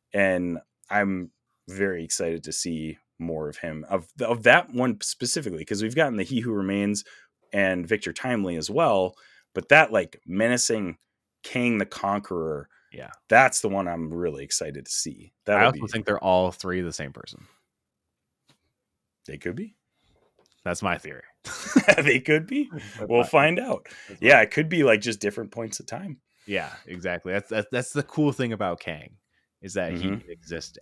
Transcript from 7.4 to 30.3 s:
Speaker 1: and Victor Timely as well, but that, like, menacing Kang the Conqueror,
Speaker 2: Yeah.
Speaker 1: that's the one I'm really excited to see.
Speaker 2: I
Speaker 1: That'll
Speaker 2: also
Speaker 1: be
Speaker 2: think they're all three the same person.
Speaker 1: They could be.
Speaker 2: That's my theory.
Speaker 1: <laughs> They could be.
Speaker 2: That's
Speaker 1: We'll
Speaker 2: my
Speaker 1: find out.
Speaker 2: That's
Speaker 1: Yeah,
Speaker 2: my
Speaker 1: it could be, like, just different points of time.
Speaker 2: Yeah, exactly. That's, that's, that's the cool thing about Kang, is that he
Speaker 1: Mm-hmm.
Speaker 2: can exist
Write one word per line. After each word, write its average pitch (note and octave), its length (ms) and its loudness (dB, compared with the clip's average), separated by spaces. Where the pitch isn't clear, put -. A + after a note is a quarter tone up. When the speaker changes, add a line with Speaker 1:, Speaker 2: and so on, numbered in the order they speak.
Speaker 1:
and F#2 340 2
Victor G2+ 260 -2
Timely G2+ 440 -2
as D#2 120 -6
well, G#2 460 2
but - 160 -4
that, D3 240 8
like, F#2+ 340 0
menacing G#2+ 720 0
Kang A#2+ 360 0
the F#2+ 80 0
Conqueror, E2+ 840 -4
Speaker 2:
Yeah. - 200 -16
Speaker 1:
that's B2 320 6
the A2 80 0
one G2 180 -2
I'm E2 260 -6
really D#2+ 300 -4
excited C#2+ 420 -6
to - 60 -10
see. - 420 -8
Speaker 2:
I G#2 100 6
Speaker 1:
That'll - 20 8
Speaker 2:
also B2+ 220 0
Speaker 1:
be - 0 -
Speaker 2:
think G#2+ 180 -6
they're G#2 180 0
all F#2 280 4
three F#2 300 -4
the E2 120 -6
same C#2+ 200 -8
person. - 340 -20
Speaker 1:
They D2 120 -14
could F2+ 180 -8
be. G3+ 200 -12
Speaker 2:
That's F2 180 -6
my F2+ 160 -2
theory. D2 260 -16
Speaker 1:
<laughs> - 520 2
They C#3 240 2
could D#3 260 0
be. C#4 260 -4
Speaker 2:
That's G#2+ 120 -8
Speaker 1:
We'll A#2+ 140 4
Speaker 2:
my - 60 -4
Speaker 1:
find D#3 300 4
out. A#3+ 280 -6
Speaker 2:
That's G2 140 -16
Speaker 1:
Yeah, B2 180 10
Speaker 2:
my - 20 8
Speaker 1:
it G#2 100 2
could D#3 180 0
be, E3 140 2
like, A2 180 6
just A2 180 -4
different G#2 320 -4
points A2+ 280 -10
of - 60 -18
time. D#3 360 -12
Speaker 2:
Yeah, F2+ 280 -4
exactly. F2+ 480 -6
That's, G2+ 160 -4
that's, A2 220 -2
that's B2 220 -4
the C#3+ 100 -2
cool D3+ 280 0
thing A#2+ 220 -2
about G2 260 -4
Kang, - 380 -12
is F#2+ 140 -14
that F2 200 -2
he F2 80 -6
Speaker 1:
Mm-hmm. G2 100 -2
Speaker 2:
can A2+ 160 -10
exist E2 520 -14